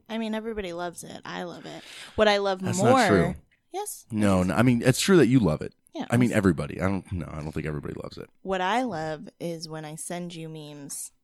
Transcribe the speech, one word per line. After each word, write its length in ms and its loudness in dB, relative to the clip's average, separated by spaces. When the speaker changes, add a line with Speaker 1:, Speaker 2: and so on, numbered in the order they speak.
Speaker 1:
I 100 -8
mean, 180 -6
everybody 380 -8
loves 300 -10
it. 220 -16
I 180 -10
love 220 -14
it. 180 -16
What 120 6
I 100 6
love 240 0
Speaker 2:
That's 160 -2
Speaker 1:
more 140 6
Speaker 2:
not 160 8
true. 280 4
Speaker 1:
Yes, 380 -10
Speaker 2:
No, 280 4
Speaker 1:
it 40 4
is. 40 2
Speaker 2:
no, 80 -2
I 60 2
mean, 240 4
it's 160 4
true 160 6
that 100 8
you 120 4
love 220 2
it. 120 -10
Speaker 1:
Yeah, 160 -6
Speaker 2:
I 80 2
mean, 120 4
Speaker 1:
it's 80 0
Speaker 2:
everybody. 440 2
I 60 0
don't, 240 -4
no, 200 -6
I 100 -8
don't 100 -8
think 140 -6
everybody 360 -6
loves 160 -14
it. 120 -16
Speaker 1:
What 200 -4
I 220 0
love 440 -6
is 280 -8
when 180 -10
I 100 -12
send 400 -8
you 140 -12
memes 640 -14